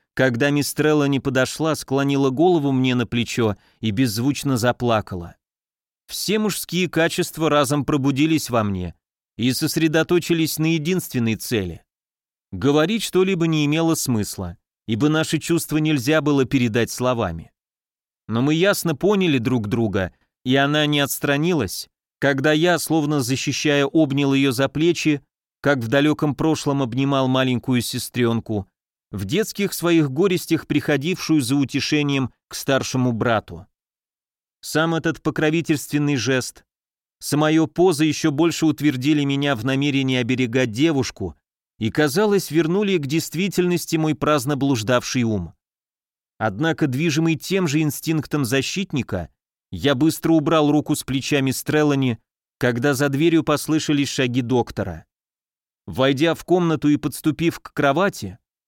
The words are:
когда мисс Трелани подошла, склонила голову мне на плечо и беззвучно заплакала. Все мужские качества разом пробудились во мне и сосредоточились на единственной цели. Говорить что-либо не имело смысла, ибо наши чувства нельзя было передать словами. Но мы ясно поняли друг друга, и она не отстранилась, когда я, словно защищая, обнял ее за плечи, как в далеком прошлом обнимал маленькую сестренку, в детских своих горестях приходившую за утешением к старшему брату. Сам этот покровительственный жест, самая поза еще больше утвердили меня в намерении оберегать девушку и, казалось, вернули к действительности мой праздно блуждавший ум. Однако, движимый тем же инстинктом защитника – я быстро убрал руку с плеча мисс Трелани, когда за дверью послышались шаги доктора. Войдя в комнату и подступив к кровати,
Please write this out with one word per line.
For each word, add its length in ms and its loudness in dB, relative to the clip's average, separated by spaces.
когда 360 2
мисс 220 -2
Трелани 460 2
подошла, 560 -2
склонила 560 0
голову 420 2
мне 220 2
на 120 0
плечо 500 -2
и 100 -2
беззвучно 640 -2
заплакала. 800 -2
Все 320 -4
мужские 500 -2
качества 640 0
разом 340 2
пробудились 640 0
во 160 0
мне 300 -4
и 160 0
сосредоточились 1080 0
на 140 2
единственной 640 -2
цели. 460 -4
Говорить 520 0
что-либо 440 0
не 200 2
имело 280 2
смысла, 640 -4
ибо 240 0
наши 280 0
чувства 380 -2
нельзя 460 0
было 240 2
передать 440 0
словами. 600 -4
Но 140 -2
мы 140 2
ясно 420 0
поняли 400 2
друг 320 0
друга, 440 -2
и 120 2
она 300 2
не 140 2
отстранилась, 920 -2
когда 340 2
я, 260 2
словно 420 0
защищая, 680 0
обнял 480 2
ее 180 2
за 160 0
плечи, 540 0
как 180 2
в 100 -6
далеком 460 2
прошлом 480 0
обнимал 460 0
маленькую 520 0
сестренку, 880 -2
в 140 -6
детских 480 -2
своих 380 2
горестях 560 0
приходившую 760 0
за 160 0
утешением 760 0
к 60 -16
старшему 580 0
брату. 540 -2
Сам 340 0
этот 280 -2
покровительственный 920 0
жест, 480 -2
самая 460 2
поза 380 2
еще 260 0
больше 360 2
утвердили 580 2
меня 300 0
в 100 -6
намерении 540 0
оберегать 540 0
девушку 640 0
и, 120 -2
казалось, 600 2
вернули 480 0
к 80 -4
действительности 920 -2
мой 180 0
праздно 420 0
блуждавший 680 0
ум. 320 -2
Однако, 480 0
движимый 500 0
тем 300 -2
же 140 0
инстинктом 640 -2
защитника – 840 -4
я 240 0
быстро 380 2
убрал 380 2
руку 240 0
с 100 -6
плеча 360 -2
мисс 220 -2
Трелани, 560 0
когда 360 0
за 140 0
дверью 360 2
послышались 640 0
шаги 320 -2
доктора. 640 -2
Войдя 480 2
в 100 -10
комнату 440 2
и 80 4
подступив 640 -2
к 120 -20
кровати, 680 -2